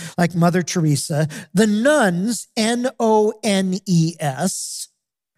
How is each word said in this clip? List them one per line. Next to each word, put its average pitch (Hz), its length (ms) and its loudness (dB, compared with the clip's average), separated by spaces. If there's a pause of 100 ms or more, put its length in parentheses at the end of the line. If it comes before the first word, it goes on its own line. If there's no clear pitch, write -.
(180)
like 175 160 0
Mother 175 280 2
Teresa. 156 680 0 (260)
The 220 140 4
Nones, 214 880 0
N 240 320 0 (140)
O 220 320 2 (100)
N 190 420 0
E 170 320 2
S, 147 720 -6 (500)